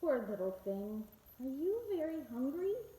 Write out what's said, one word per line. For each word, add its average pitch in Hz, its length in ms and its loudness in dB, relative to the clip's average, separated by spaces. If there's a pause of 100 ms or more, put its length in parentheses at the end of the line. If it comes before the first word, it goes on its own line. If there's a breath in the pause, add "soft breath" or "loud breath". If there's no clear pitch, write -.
Poor 262 280 4
little 190 360 0
thing, 208 400 -2 (360)
are 254 80 -2
you 339 320 2 (160)
very 320 260 0 (100)
hungry? 302 420 0 (240)